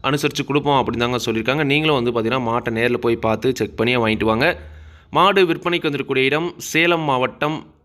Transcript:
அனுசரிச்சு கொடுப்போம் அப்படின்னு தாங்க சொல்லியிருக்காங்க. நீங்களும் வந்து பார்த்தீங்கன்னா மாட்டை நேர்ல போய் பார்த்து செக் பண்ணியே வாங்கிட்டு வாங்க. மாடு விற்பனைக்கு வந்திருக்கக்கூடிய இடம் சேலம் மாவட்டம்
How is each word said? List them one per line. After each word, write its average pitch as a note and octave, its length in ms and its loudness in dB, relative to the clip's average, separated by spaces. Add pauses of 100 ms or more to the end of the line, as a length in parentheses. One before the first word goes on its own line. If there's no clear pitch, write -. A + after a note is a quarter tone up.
அனுசரிச்சு C#3+ 440 -2
கொடுப்போம் C#3 340 2
அப்படின்னு A#2 260 -2
தாங்க B2 200 -2
சொல்லியிருக்காங்க. A#2+ 380 0
நீங்களும் D3 360 2
வந்து A#2+ 140 0
பார்த்தீங்கன்னா A#2 360 0
மாட்டை A#2 280 -2
நேர்ல A#2+ 160 2
போய் A#2 220 0
பார்த்து A#2 400 0
செக் - 200 -4
பண்ணியே A#2+ 220 2
வாங்கிட்டு A2 260 0
வாங்க. A#2+ 340 0 (520)
மாடு F#3+ 360 4
விற்பனைக்கு E3 420 -2
வந்திருக்கக்கூடிய C3+ 420 0
இடம் D#3+ 260 -2
சேலம் E3+ 440 0
மாவட்டம் C#3+ 640 -2 (200)